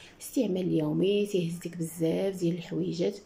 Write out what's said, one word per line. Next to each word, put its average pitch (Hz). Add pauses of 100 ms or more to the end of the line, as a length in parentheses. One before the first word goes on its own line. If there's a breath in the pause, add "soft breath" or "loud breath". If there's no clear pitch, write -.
(220 loud breath)
استعمال 185
يومي، 170
تيهز 175 (100)
لك 170
بزاف 170
ديال 170
الحويجات. 170